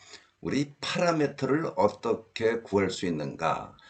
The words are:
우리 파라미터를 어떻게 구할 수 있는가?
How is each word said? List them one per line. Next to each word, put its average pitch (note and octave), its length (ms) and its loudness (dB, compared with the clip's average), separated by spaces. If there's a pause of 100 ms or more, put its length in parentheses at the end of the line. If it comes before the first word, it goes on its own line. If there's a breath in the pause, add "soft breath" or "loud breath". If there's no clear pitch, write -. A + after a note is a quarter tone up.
(420 loud breath)
우리 C#3+ 380 -2
파라미터를 D#3 960 0
어떻게 A2+ 840 0
구할 F#2+ 300 2
수 - 160 -4
있는가? D2+ 680 -2 (140 loud breath)